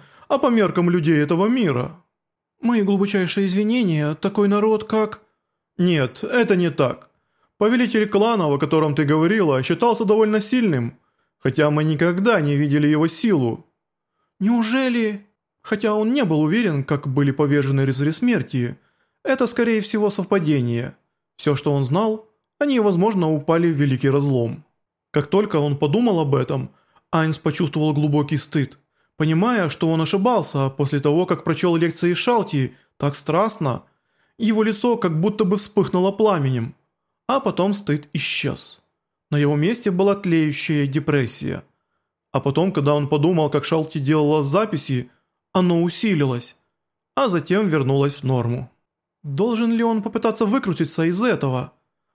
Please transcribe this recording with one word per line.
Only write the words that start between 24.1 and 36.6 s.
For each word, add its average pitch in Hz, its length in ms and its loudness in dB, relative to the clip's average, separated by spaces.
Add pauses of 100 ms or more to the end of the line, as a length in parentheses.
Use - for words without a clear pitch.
Как 147 160 -2
только 196 300 0
он 143 200 0
подумал 180 440 2
об 139 140 0
этом, 131 340 -2 (420)
Айнс 160 260 0
почувствовал 151 560 -2
глубокий 147 440 0
стыд, - 420 -4 (380)
понимая, 175 500 0
что 160 220 -2
он 160 120 0
ошибался 185 680 0
после 139 320 -2
того, 151 240 2
как 170 180 -2
прочел 165 320 0
лекции 170 380 0
Шалти 170 640 -2 (200)
так 143 160 -2
страстно, 165 720 -2 (540)
его 220 260 2
лицо 226 340 0
как 165 220 -2
будто 208 260 0
бы 196 120 0
вспыхнуло 190 540 0
пламенем, 147 640 0 (520)